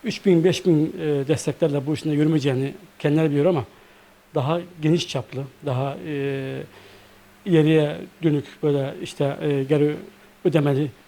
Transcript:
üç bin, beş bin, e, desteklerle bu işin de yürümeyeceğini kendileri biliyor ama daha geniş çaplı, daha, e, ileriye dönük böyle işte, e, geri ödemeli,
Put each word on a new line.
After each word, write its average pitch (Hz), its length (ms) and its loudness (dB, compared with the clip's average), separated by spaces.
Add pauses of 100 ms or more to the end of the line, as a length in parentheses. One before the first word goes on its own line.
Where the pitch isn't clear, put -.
üç - 220 -6
bin, 170 180 6
beş 180 220 2
bin, 160 340 2
e, 143 280 -2
desteklerle 143 600 -2
bu 156 60 -2
işin 156 160 -4
de 151 40 0
yürümeyeceğini 143 600 0 (260)
kendileri 156 300 2
biliyor 143 160 2
ama 170 200 2 (720)
daha 156 240 0 (220)
geniş 156 260 2
çaplı, 131 360 -8 (220)
daha, 135 400 -4
e, 139 580 -6 (840)
ileriye 156 520 4 (260)
dönük 151 220 2 (180)
böyle 139 380 0
işte, 139 400 -4
e, 143 220 -2
geri 147 340 2 (480)
ödemeli, 143 460 2 (160)